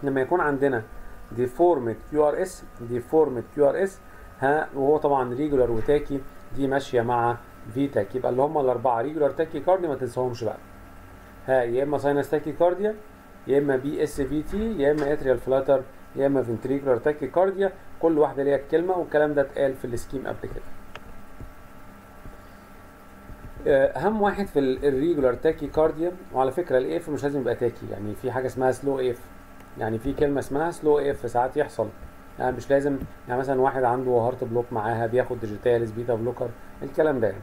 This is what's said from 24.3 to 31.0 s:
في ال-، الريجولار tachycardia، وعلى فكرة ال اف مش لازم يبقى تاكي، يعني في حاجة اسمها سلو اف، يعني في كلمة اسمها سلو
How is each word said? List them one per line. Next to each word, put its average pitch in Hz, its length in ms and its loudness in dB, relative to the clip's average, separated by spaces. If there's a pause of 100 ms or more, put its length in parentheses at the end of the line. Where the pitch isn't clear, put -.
في - 120 0
ال-، 131 260 2
الريجولار 139 580 2
tachycardia، 160 920 0
وعلى 131 160 2
فكرة 131 260 0
ال 139 160 0
اف 170 160 -4
مش 131 140 -4
لازم 143 180 0
يبقى 120 140 0
تاكي، 120 360 -2
يعني 104 240 -8
في 127 160 -6
حاجة 131 140 -2
اسمها 127 260 0
سلو 135 280 -2
اف، 127 200 0 (600)
يعني 110 200 -2
في 139 140 -4
كلمة 143 260 2
اسمها 147 320 -2
سلو 151 280 2